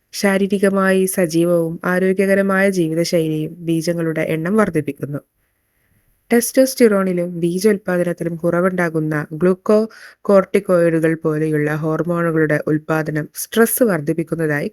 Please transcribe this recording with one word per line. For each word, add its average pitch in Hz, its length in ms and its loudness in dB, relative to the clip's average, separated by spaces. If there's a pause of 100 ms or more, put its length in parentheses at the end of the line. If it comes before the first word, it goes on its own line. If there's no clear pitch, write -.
(140)
ശാരീരികമായി 196 880 0 (140)
സജീവവും 170 580 0 (200)
ആരോഗ്യകരമായ 190 720 2 (140)
ജീവിതശൈലിയും 160 720 -2 (160)
ബീജങ്ങളുടെ 165 580 -2 (100)
എണ്ണം 175 260 -2
വർദ്ധിപ്പിക്കുന്നു. 147 600 -4 (1080)
ടെസ്റ്റോസ്റ്റിറോണിലും 208 1000 2 (140)
ബീജോൽപാദനത്തിലും 175 1000 -2
കുറവുണ്ടാകുന്ന 170 760 0 (240)
ഗ്ലൂക്കോകോർട്ടിക്കോയിഡുകൾ 185 1700 2 (100)
പോലെയുള്ള 151 460 0 (140)
ഹോർമോണുകളുടെ 160 760 0 (140)
ഉൽപ്പാദനം 156 540 -2 (160)
സ്ട്രെസ് 226 480 0
വർദ്ധിപ്പിക്കുന്നതായി 160 840 -2